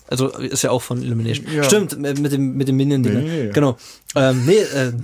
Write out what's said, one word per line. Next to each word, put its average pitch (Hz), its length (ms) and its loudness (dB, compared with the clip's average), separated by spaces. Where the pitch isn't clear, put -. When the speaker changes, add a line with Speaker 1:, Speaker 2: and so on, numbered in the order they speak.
Speaker 1:
Also 131 220 -2
ist 131 340 -6
ja 127 80 0
auch 123 100 0
von 127 200 -6
Illumination. 113 520 -4
Speaker 2:
Ja. 147 100 0
Speaker 1:
Stimmt, 151 360 2
mit, 143 200 -4
mit 143 120 0
dem, 135 240 0
mit 135 140 0
dem 131 80 2
Minion-Ding. 135 360 2
Speaker 2:
Nee, 110 80 2
nee, 156 260 -4
nee. 104 40 -6
Speaker 1:
Genau. 135 260 2
Ähm, 131 300 2
nee, 190 140 6
äh, 135 340 0